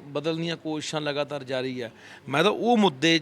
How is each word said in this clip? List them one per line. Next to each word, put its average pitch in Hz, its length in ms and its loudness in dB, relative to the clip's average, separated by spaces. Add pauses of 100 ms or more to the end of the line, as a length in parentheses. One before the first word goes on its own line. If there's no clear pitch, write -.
ਬਦਲਣ 147 320 -4
ਦੀਆਂ 165 200 -4
ਕੋਸ਼ਿਸ਼ਾਂ 156 440 -6
ਲਗਾਤਾਰ 143 440 -4
ਜਾਰੀ 127 380 -4
ਹੈ। 113 100 -10 (360)
ਮੈਂ 143 160 2
ਤਾਂ 208 60 6
ਉਹ 226 260 2
ਮੁੱਦੇ 165 460 4